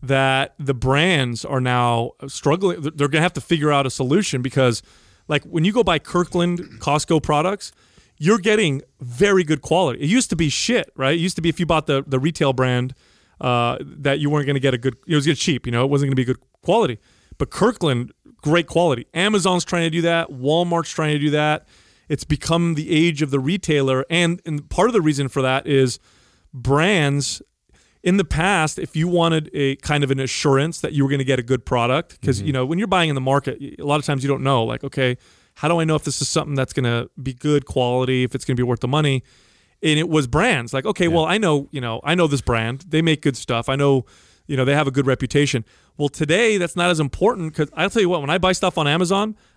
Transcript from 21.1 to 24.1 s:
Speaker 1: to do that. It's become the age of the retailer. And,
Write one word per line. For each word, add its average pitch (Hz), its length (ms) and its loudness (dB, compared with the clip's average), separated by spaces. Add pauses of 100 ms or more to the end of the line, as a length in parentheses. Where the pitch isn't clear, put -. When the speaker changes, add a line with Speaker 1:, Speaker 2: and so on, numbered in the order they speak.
Speaker 1:
to 147 80 0
do 147 120 0
that. 151 360 0 (400)
It's 147 160 -4
become 165 520 0
the 151 140 -6
age 160 320 2
of 143 100 -2
the 139 100 0
retailer. 139 680 0
And, 170 360 0